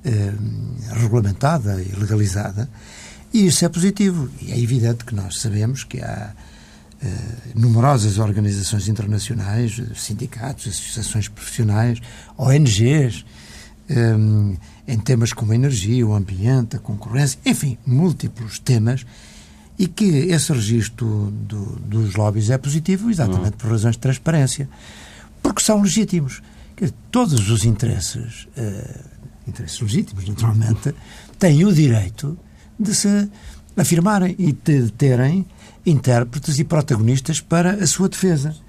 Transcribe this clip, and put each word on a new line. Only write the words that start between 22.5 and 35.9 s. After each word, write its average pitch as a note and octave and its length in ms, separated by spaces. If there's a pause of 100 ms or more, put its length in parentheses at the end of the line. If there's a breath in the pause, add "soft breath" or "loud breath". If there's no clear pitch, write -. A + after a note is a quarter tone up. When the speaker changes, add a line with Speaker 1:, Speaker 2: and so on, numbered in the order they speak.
Speaker 1:
é C3 60
positivo E3 540
exatamente G2+ 440
Speaker 2:
Uhum. - 40
Speaker 1:
por A2 140
razões A#2 240
de - 40
transparência, C3+ 680 (720 loud breath)
porque C#4 200
são G#3 200
legítimos. F3 600 (340 loud breath)
Quer G3+ 100
dizer, A2+ 100 (140)
todos C#3+ 400
os A2 140
interesses, A2+ 840 (100)
eh, - 440 (480)
interesses - 320
legítimos, G2+ 480
naturalmente, A2 680 (440 loud breath)
têm E3 260
o G#3 80
direito C#3+ 680 (400 loud breath)
de G#3 160
se G3+ 340 (480 loud breath)
afirmarem F3+ 600
e D3+ 140
de C3+ 400
terem C#3 520 (400 loud breath)
intérpretes B2+ 760